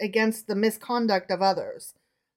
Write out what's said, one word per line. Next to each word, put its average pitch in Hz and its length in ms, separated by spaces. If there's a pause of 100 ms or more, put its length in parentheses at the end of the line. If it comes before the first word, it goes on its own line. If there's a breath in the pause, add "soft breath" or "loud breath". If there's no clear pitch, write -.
against 220 460
the 214 80
misconduct 220 760
of 180 120
others. - 500 (440)